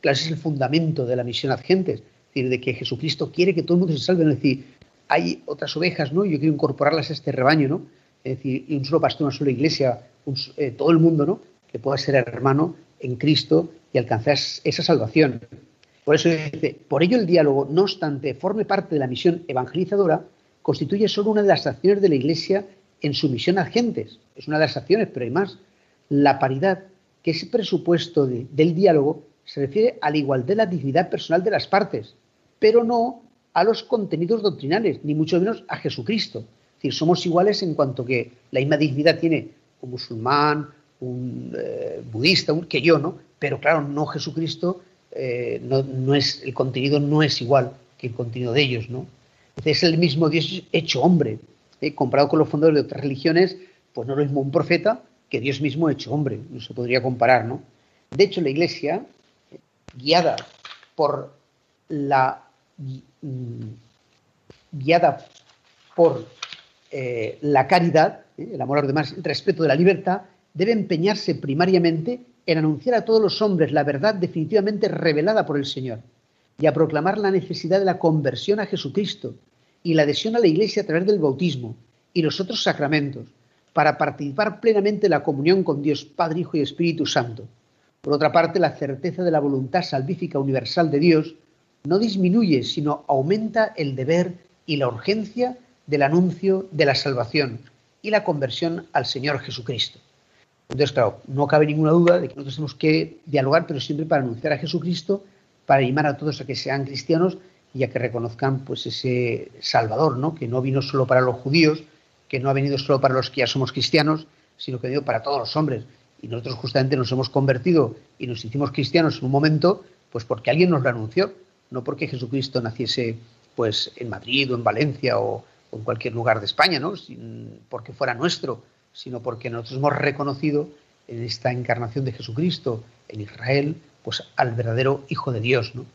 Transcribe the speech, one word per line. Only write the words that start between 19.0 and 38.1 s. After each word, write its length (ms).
la 60
misión 420
evangelizadora, 760
constituye 460
solo 220
una 120
de 60
las 180
acciones 360
de 60
la 60
Iglesia 500
en 140
su 140
misión 300
ad 120
gentes". 480
Es 120
una 100
de 80
las 100
acciones, 360
pero 120
hay 60
más. 280
La 300
paridad, 460
que 80
es 120
el 80
presupuesto 760
de, 240
del 240
diálogo, 480
se 160
refiere 400
a 100
la 60
igualdad 300
de 100
la 100
dignidad 440
personal 340
de 60
las 160
partes, 480
pero 260
no 380
a 100
los 200
contenidos 600
doctrinales, 600
ni 100
mucho 240
menos 300
a 80
Jesucristo. 640
Es 380
decir, 140
somos 320
iguales 380
en 120
cuanto 300
que 280